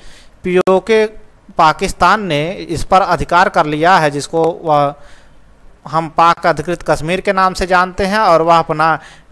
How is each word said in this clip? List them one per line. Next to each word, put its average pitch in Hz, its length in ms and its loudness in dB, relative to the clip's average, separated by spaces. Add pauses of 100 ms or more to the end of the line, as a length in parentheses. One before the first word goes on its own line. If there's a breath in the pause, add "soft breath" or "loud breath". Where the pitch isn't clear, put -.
(440 soft breath)
पीओके 185 600 2 (520)
पाकिस्तान 180 640 2
ने 156 280 -4
इस 165 320 -10
पर 190 180 2
अधिकार 175 480 0
कर 175 160 0
लिया 156 320 2
है, 156 140 0
जिसको 143 320 -4 (200)
वह 147 300 0 (960 soft breath)
हम 156 200 -4 (100)
पाक 170 300 2
अधिकृत 160 360 -4
कश्मीर 160 380 -2
के 202 120 -2
नाम 190 200 0
से 185 140 -4
जानते 180 380 0
हैं 202 140 -2
और 170 220 4
वह 165 180 4
अपना 160 400 0 (320 loud breath)